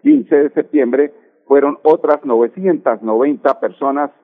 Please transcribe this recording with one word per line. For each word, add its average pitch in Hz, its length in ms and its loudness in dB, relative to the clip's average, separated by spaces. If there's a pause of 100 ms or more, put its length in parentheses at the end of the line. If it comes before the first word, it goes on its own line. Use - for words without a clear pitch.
quince 269 320 2
de 143 140 2
septiembre, 143 640 -2 (340)
fueron 143 360 0
otras 151 420 0
novecientas 120 760 -2
noventa 131 600 -2
personas 139 500 -4 (120)